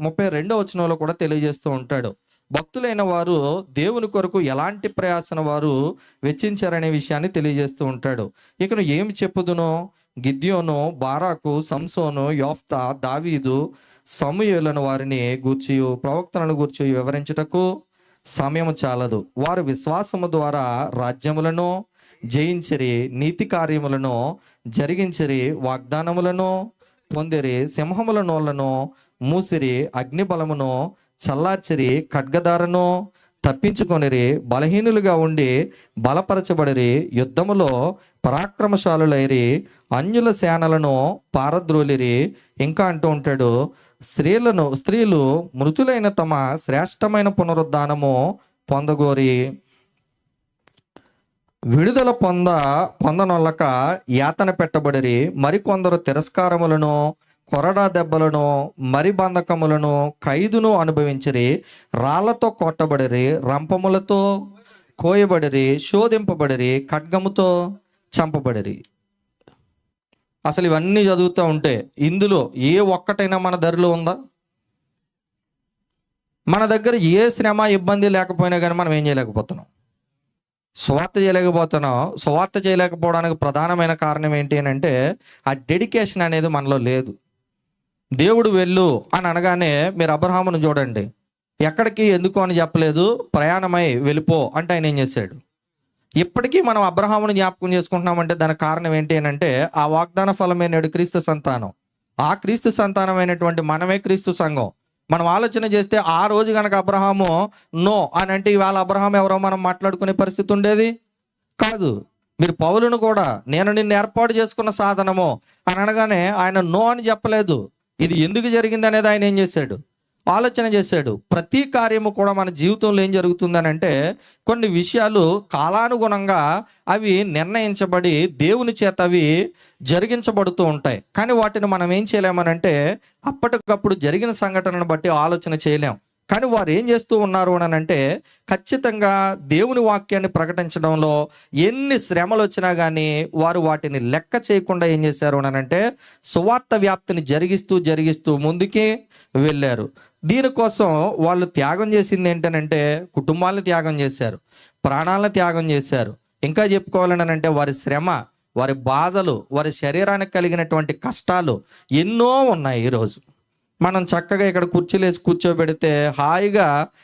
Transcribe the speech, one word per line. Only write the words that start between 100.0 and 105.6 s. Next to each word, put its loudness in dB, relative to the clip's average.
ఫలమే 0
నేడు 0
క్రీస్తు -2
సంతానం. -4
ఆ 2
క్రీస్తు 0
సంతానమైనటువంటి 0
మనమే 0
క్రీస్తు -2
సంఘం. -2
మనం 2
ఆలోచన 0